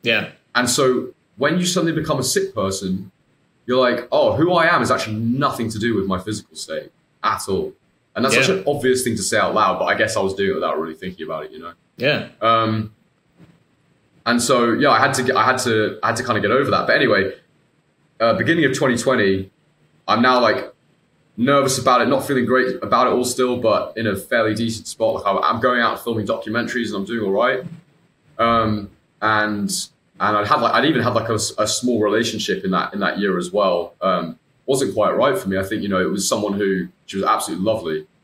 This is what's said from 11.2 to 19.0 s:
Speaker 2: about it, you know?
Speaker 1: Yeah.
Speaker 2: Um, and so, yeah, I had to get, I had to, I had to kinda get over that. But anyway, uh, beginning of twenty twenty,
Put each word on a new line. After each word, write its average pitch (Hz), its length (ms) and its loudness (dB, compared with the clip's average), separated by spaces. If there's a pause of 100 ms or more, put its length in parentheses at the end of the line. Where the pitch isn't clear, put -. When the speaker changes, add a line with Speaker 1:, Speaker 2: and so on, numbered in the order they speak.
Speaker 2:
about 78 180 -8
it, - 60 -14
you 78 80 -18
know? 85 140 -16 (260)
Speaker 1:
Yeah. 127 300 -2 (120)
Speaker 2:
Um, 110 520 2 (1300)
and 120 160 0
so, 120 300 2
yeah, 135 180 2
I - 80 4
had 139 160 2
to 131 80 -2
get, 127 140 2
I 107 80 4
had 123 160 2
to, 110 420 0
I 107 60 0
had 113 80 -2
to - 80 -6
kinda 110 160 0
get 101 100 0
over 135 200 2
that. 95 160 0
But 123 100 4
anyway, 110 380 2 (840)
uh, 113 140 4
beginning 151 300 2
of - 120 0
twenty 127 220 2
twenty, 98 520 2 (560)